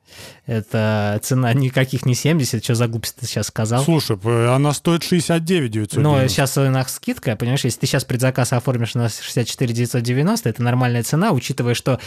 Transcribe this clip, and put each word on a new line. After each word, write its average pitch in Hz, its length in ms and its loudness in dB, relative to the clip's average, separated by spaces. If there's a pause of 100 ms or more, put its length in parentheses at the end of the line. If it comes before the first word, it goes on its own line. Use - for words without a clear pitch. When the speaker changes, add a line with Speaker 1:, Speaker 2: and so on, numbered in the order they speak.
(460)
Speaker 1:
Это 110 800 0
цена 127 300 2
никаких 131 520 0
не 127 80 2
семьдесят. 131 500 0
Чё 123 120 0
за 117 120 2
глупость 113 300 -6
ты 123 80 -8
сейчас - 220 -4
сказал? 117 360 0
Speaker 2:
Слушай, 143 340 2
п-, 117 320 2
она 143 240 4
стоит 165 300 0
шестьдесят 170 400 0
девять 160 280 0
девятьсот 107 280 -2
девяносто. 143 220 4
Speaker 1:
Но 131 80 4
щас 139 280 0
у 135 120 4
нас 131 240 0
скидка, 180 420 -4
понимаешь, 123 280 0
если 123 180 -2
ты 135 60 0
щас 110 180 0
предзаказ 127 480 0
оформишь 120 400 0
на 120 160 0
шестьдесят - 380 -4
четыре 120 260 -2
девятьсот 120 300 0
девяносто, 143 460 0
это 110 120 -4
нормальная 120 420 2
цена, 180 280 2
учитывая, 123 420 0
что 123 340 0